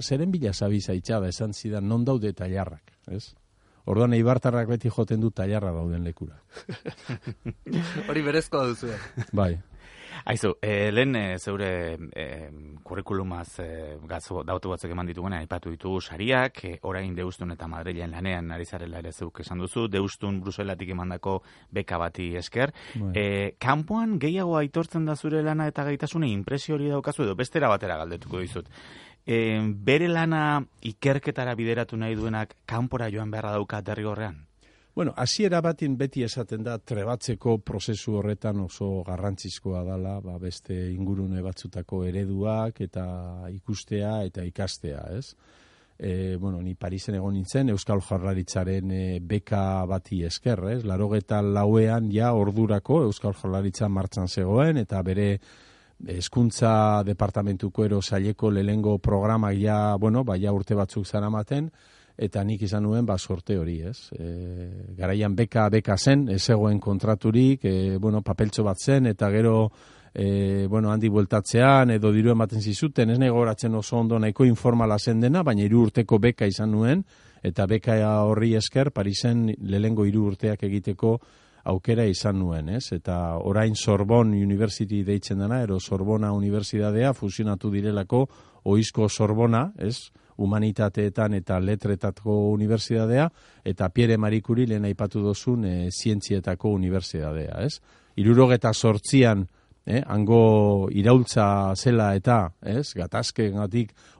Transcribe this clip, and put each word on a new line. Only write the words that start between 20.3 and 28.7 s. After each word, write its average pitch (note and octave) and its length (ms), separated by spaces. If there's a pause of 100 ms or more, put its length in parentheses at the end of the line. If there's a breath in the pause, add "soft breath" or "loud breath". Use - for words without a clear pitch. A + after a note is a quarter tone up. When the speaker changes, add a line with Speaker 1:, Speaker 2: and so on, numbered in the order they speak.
Speaker 3:
Bruselatik F#2+ 480
emandako F2+ 520 (300 soft breath)
beka F#2+ 260
bati E2+ 380
esker. A#2+ 380 (220 loud breath)
Speaker 1:
Bai. G2+ 200
Speaker 3:
Eh, G2+ 420
kanpoan F3+ 640
gehiago E3+ 380
aitortzen D#3+ 480
da D#3 100
zure D#3 260
lana D#3 260
eta D3 200
gaitasune, D3 420
impresio A2+ 460
hori C#3+ 140
daukazu C#3+ 340
edo G2 120
bestera B2+ 340
batera G2 280
galdetuko E2+ 420
dizut. F2+ 300 (560 loud breath)